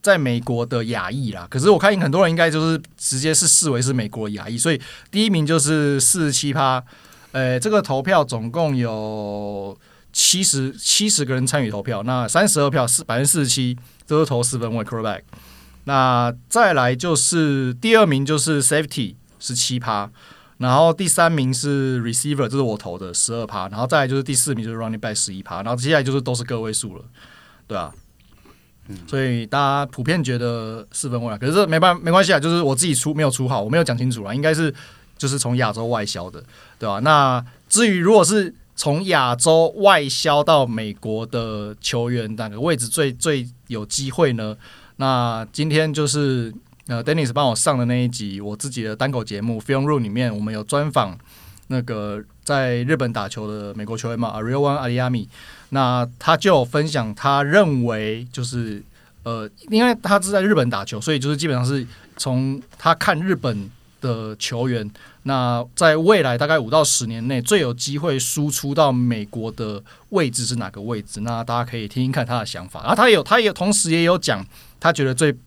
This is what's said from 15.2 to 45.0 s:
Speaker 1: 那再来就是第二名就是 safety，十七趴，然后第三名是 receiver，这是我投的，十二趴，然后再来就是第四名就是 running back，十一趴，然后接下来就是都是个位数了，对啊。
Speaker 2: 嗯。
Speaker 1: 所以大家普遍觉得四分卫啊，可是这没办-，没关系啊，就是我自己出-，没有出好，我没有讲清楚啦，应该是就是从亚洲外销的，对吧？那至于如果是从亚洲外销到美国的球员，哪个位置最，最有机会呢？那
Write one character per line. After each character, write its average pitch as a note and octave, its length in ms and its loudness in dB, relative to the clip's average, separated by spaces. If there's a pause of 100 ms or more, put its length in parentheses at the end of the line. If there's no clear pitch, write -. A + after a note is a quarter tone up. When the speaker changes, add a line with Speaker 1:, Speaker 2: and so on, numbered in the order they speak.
Speaker 1:
那 B2+ 480 2 (160)
再 G#3 260 4
来 B2+ 200 4
就 D#3+ 220 0
是 C#3 580 0
第 A3 220 4
二 A3 80 8
名 C#3 220 2
就 D3+ 100 0
是 D3 260 0
safety， C#3+ 520 -2 (240)
十 - 160 -8
七 B2 240 -2
趴， G#2 320 -4 (480)
然 B2+ 180 2
后 E3 160 8
第 F3+ 140 -2
三 E3 240 4
名 C3 240 0
是 C3 480 -2
receiver， B2+ 460 -2
这 - 20 -6
是 C3+ 100 -2
我 A2+ 160 0
投 F2+ 220 -10
的， F#2 160 -12
十 - 180 0
二 A#2 140 -6
趴， G2 220 -8
然 G#2 100 -10
后 B2 80 -2
再 D3+ 140 2
来 C3+ 80 0
就 C3+ 80 0
是 C#3 60 0
第 C3+ 120 -4
四 C#3 180 0
名 A2+ 120 -4
就 A2+ 80 -8
是 A2+ 60 -8
running A2 200 -6
back， G#2+ 160 -6
十 - 180 -4
一 F#2+ 100 -12
趴， F#2+ 200 -8
然 G#2 40 -8
后 A#2+ 100 -2
接 B2 140 -4
下 D#3+ 60 4
来 C#3 60 4
就 C3 80 -2
是 C3+ 100 0
都 B2+ 140 -4
是 A#2+ 80 -4
个 A#2 180 -6
位 A2 120 -8
数 G2+ 240 -6
了， F2 80 -18 (640)
对 G2+ 100 -6
啊。 D#2 140 -8 (960)
Speaker 2:
嗯。 G2 180 -16
Speaker 1:
所 C3+ 160 -2
以 A#2+ 240 -2
大 C#3 120 -2
家 C#3 280 0
普 B2 160 -10
遍 D#3+ 200 0
觉 B2 140 -2
得 A2+ 540 -4
四 - 180 -6
分 A#2+ 160 -2
卫 A#2 80 -4
啊， G2+ 60 -8
可 A#2+ 80 -4
是 D3 60 0
这 G3 160 4
没 D#3+ 100 2
办-， F3 240 4
没 E3 80 0
关 F#3 140 8
系 F#3 100 2
啊， C#3+ 60 4
就 D#3 100 0
是 E3+ 100 2
我 C#3 140 2
自 B2+ 100 0
己 E3+ 80 2
出-， D3+ 220 -2
没 D3+ 80 0
有 C#3+ 80 4
出 B2+ 180 -2
好， B2 140 0
我 G#2+ 80 -4
没 D#3 80 2
有 E3+ 60 4
讲 B2+ 120 -2
清 B2 140 0
楚 A2+ 140 -6
啦， G2+ 100 -6
应 C#3 80 -2
该 D#3 100 4
是 D3+ 220 0 (420)
就 C#3 120 -4
是 C#3 100 -4
从 B2 180 -2
亚 A#2 160 2
洲 A2+ 140 -6
外 A2+ 180 -2
销 F#2 240 -8
的， F2 140 -16 (380)
对 A2 80 -6
吧？ G2 100 -4
那 C3+ 460 4 (240)
至 A3+ 200 4
于 F#3 100 2
如 F3+ 140 4
果 G3+ 120 8
是 F#3+ 300 2 (220)
从 D3+ 280 -2
亚 C#3 300 2
洲 D#3+ 340 4 (100)
外 F#3 300 6
销 D3 360 2
到 D3 220 6
美 A2 280 -6
国 A2 320 -6
的 G#2+ 540 -6
球 A#2+ 300 -2
员， A2 260 -4
哪 A2 120 -8
个 G#2 120 -10
位 D#3+ 160 2
置 A#2 100 -4
最， C3+ 260 0
最 C3 340 -2 (200)
有 G#2+ 180 -8
机 C3+ 260 -6
会 C#3 240 2
呢？ G#2+ 220 -6 (400)
那 A#2+ 560 0